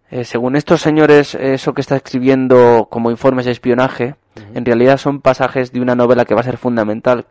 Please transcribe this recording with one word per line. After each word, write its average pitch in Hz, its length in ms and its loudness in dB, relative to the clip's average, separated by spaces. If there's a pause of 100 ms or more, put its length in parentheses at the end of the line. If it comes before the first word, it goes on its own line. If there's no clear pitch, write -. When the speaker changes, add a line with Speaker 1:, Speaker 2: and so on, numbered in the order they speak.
(120)
Speaker 1:
Eh, 127 140 -8
según 127 300 -4
estos 151 260 0
señores, 151 540 2
eso 135 380 -4
que 139 80 -6
está 139 140 -4
escribiendo 127 920 2
como 117 220 -4
informes 127 340 -2
de 123 60 -4
espionaje, 123 640 -4 (220)
Speaker 2:
Ujú. 107 80 -20 (120)
Speaker 1:
en 123 80 -6
realidad 123 320 2
son 139 240 -4
pasajes 127 500 -2
de 123 100 -6
una 123 140 0
novela 123 300 2
que - 100 -2
va 110 60 0
a 123 40 -2
ser 123 120 -6
fundamental 117 720 -2